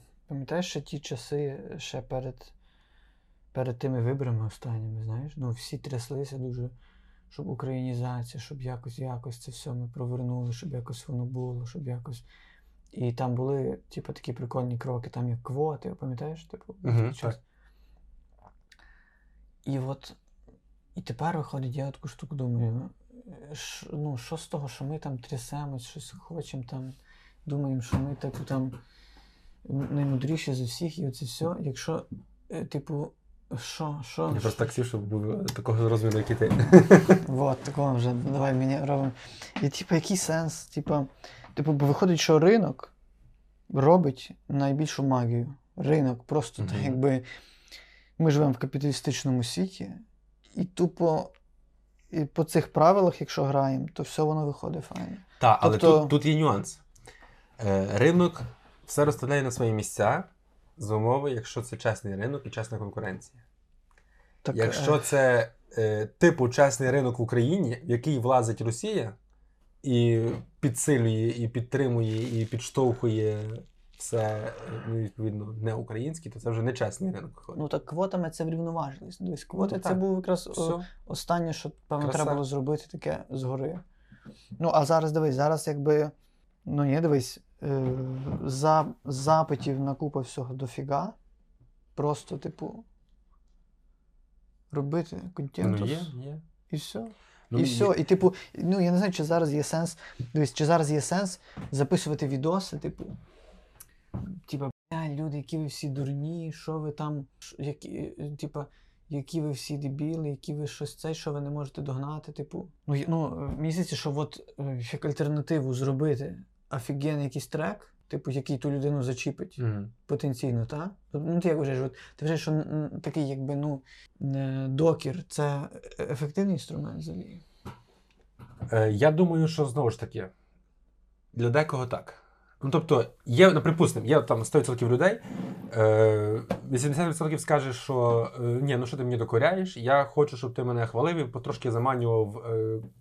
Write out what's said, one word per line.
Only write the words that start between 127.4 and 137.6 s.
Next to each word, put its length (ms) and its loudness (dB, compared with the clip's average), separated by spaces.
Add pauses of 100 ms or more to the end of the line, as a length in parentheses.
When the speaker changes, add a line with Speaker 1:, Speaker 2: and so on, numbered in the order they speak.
Speaker 2:
Е, 200 4
я 180 6
думаю, 380 4
що, 180 0
знову 240 0
ж 100 -8
таки, 280 -8 (1040)
для 180 0
декого 360 0
так. 340 -10 (420)
Ну, 80 -2
тобто, 360 4 (200)
є, 260 10
ну, 100 4
припустимо, 440 4
є 160 6
там 220 0
сто 140 4
відсотків 320 2
людей, 300 4 (560)
е, 640 6 (280)
вісімдесят 380 2
відсотків 320 -2
скаже, 320 2